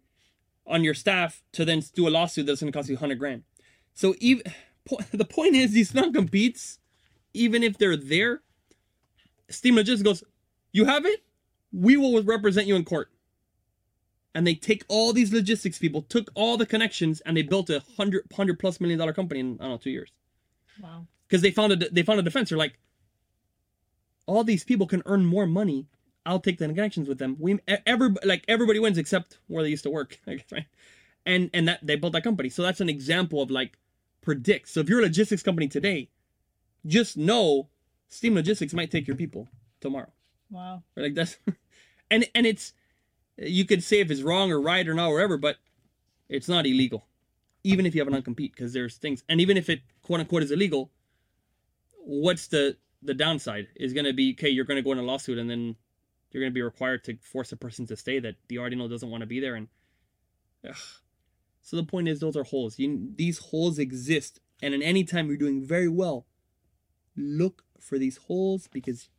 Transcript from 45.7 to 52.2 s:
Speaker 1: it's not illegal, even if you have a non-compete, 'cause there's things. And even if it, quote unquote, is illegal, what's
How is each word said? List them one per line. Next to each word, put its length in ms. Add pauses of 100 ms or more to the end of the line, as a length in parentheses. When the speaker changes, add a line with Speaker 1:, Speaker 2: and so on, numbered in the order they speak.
Speaker 1:
it's 180
not 200
illegal, 400 (580)
even 220
if 80
you 80
have 60
a 20
non-compete, 440
'cause 200
there's 240
things. 320
And 100
even 160
if 140
it, 100 (220)
quote 180
unquote, 220
is 80
illegal, 400 (1080)
what's 520